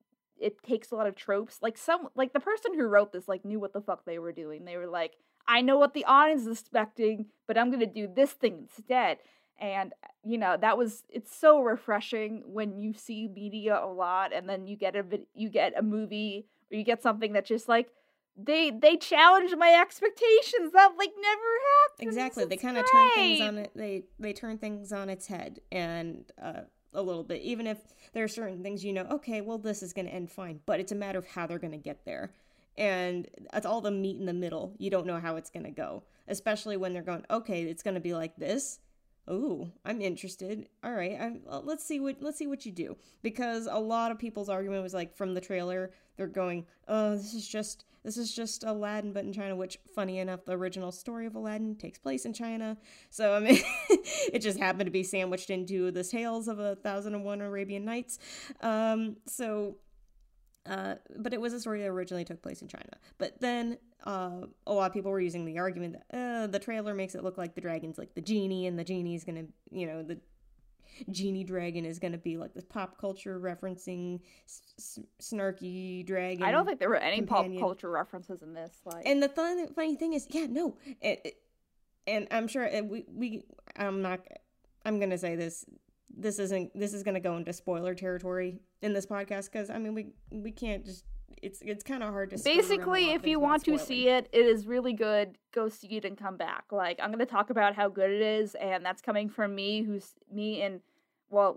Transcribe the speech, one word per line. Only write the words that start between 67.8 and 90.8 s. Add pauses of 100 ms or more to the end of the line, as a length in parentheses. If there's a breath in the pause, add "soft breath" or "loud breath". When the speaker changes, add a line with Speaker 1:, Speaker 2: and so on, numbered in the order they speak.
Speaker 2:
like
the
genie,
and
the
genie's
gonna, (260)
you
know,
the (880 loud breath)
genie
dragon
is
gonna
be,
like,
the
pop
culture
referencing (260 soft breath)
s-, (160)
s-, (220)
snarky
dragon
Speaker 1:
I
don't
think
there
were
any
pop
Speaker 2:
companion.
Speaker 1:
culture
references
in
this,
like
Speaker 2:
And
the
fun,
funny
thing
is,
yeah,
no, (240 loud breath)
it,
it, (680)
and
I'm
sure
it,
we,
we, (340)
I'm
not, (680)
I'm
gonna
say
this, (500)
this
isn't,
this
is
gonna
go
into
spoiler
territory (220)
in
this
podcast,
'cause,
I
mean,
we, (240)
we
can't